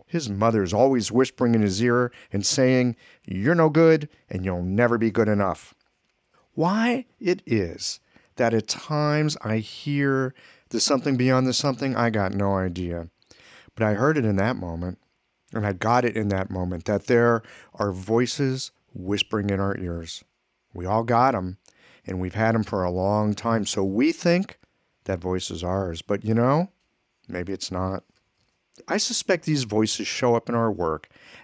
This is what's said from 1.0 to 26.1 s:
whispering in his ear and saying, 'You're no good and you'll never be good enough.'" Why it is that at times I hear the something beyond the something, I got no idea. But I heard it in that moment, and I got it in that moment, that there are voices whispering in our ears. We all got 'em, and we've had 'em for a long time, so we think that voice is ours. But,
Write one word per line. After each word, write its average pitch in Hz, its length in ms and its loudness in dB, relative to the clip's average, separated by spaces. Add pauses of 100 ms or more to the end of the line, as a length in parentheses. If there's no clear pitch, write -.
whispering 123 440 2
in 110 60 4
his 101 200 2
ear 123 300 2 (200)
and 101 140 -2
saying, 127 480 2 (300)
'You're 117 320 0
no 160 140 6
good 160 380 4 (220)
and 92 140 -6
you'll 90 180 -2
never 113 360 2
be 110 120 2
good 107 180 2
enough.'" 101 460 0 (800)
Why 226 520 0 (120)
it 185 260 -2
is 95 540 -2 (380)
that 117 180 2
at 110 140 0
times 151 720 -2
I 110 160 -2
hear 135 760 -2 (360)
the 113 120 -2
something 139 360 0
beyond 131 320 4
the 123 40 0
something, 135 440 -2
I 117 140 2
got 101 240 0
no 98 200 0
idea. 87 540 -4 (680)
But 110 100 0
I 104 80 2
heard 143 240 2
it 120 80 2
in 104 100 2
that 104 200 0
moment, 87 420 -8 (560)
and 107 100 -2
I 104 80 0
got 117 320 2
it 117 120 0
in 104 120 0
that 95 220 -2
moment, 90 340 -6
that 104 220 -2
there 120 340 4 (340)
are 101 180 -2
voices 120 800 -2 (200)
whispering 101 560 -4
in 98 100 0
our 98 200 0
ears. 85 440 -8 (520)
We 90 100 -10
all 107 200 0
got 120 300 2
'em, 92 220 -4 (480)
and 92 160 -6
we've 90 140 -6
had 113 200 2
'em 110 100 0
for 101 180 -4
a 90 80 0
long 104 420 0
time, 113 320 -2
so 98 180 -2
we 110 300 0
think 175 460 -2 (460)
that 92 160 -4
voice 92 300 -4
is 85 140 -8
ours. 90 380 -4
But, 104 220 -4